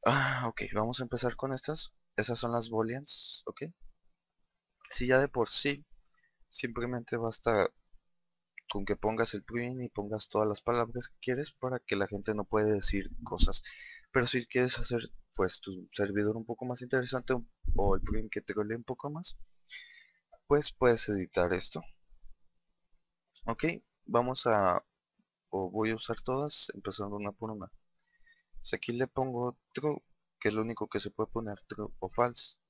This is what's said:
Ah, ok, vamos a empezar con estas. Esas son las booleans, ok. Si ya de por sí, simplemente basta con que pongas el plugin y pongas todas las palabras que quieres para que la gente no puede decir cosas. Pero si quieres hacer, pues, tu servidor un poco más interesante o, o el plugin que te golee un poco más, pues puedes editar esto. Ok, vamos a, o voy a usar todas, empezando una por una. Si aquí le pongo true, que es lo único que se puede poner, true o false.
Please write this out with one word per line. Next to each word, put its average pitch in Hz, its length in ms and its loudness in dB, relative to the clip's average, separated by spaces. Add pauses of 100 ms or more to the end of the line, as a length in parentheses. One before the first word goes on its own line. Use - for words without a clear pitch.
Ah, 135 420 4
ok, 113 160 -4 (120)
vamos 113 260 0
a 127 40 -2
empezar 120 320 -2
con 131 160 -4
estas. - 400 -6 (240)
Esas 113 220 -2
son 117 140 -2
las 117 160 -2
booleans, 117 760 -4
ok. - 160 -8 (1300)
Si 123 160 -2
ya 127 120 8
de 139 100 4
por 117 200 0
sí, 143 380 -2 (640)
simplemente 120 680 -4
basta 113 540 2 (1000)
con 101 140 -2
que 101 120 2
pongas 110 380 0
el 101 100 -8
plugin 120 380 -4
y 117 60 -6
pongas 104 400 -6
todas 107 200 2
las 104 120 -2
palabras 117 480 0
que - 120 -20
quieres 131 320 -2
para 127 260 -4
que - 180 -2
la 98 100 2
gente 104 280 -4
no 104 100 -2
puede 107 280 4
decir 101 380 0 (140)
cosas. - 380 4 (500)
Pero 123 140 4
si 123 200 -2
quieres 127 320 2
hacer, 120 220 0 (340)
pues, 92 260 2
tu 92 320 -10
servidor 104 440 2
un 113 80 -6
poco 117 200 -6
más 123 180 -6
interesante 127 520 0
o, 117 120 -2 (300)
o 101 180 8
el 95 80 4
plugin 107 260 0
que 104 120 -4
te - 140 -8
golee 107 220 0
un 117 80 -8
poco 139 260 -6
más, 165 280 -8 (1080)
pues 147 260 2
puedes 120 360 4
editar 92 440 2
esto. - 300 -2 (1600)
Ok, 113 180 -2 (400)
vamos 123 420 2
a, 98 380 6 (640)
o 95 220 -4
voy 110 200 0
a 113 40 0
usar 113 260 -6
todas, 139 540 -4
empezando 101 420 -6
una 104 160 -6
por 110 180 -8
una. 98 200 -10 (920)
Si - 160 -4
aquí - 160 -4
le 123 140 2
pongo 123 520 -2 (140)
true, 147 300 -2 (380)
que - 80 2
es 104 60 2
lo 110 60 2
único 110 280 -2
que 101 120 -2
se 101 100 -6
puede - 200 -2
poner, 110 280 -4 (100)
true 104 200 -6 (120)
o 92 100 -6
false. - 460 0 (140)